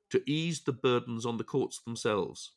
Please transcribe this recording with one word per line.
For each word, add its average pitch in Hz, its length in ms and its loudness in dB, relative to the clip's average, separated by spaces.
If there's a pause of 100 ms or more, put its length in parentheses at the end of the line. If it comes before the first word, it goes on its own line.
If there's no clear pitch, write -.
(100)
to - 180 0
ease 160 340 0
the 139 100 -2
burdens 120 520 2
on 117 120 -2
the 110 80 -4
courts - 360 -2
themselves. 110 760 -2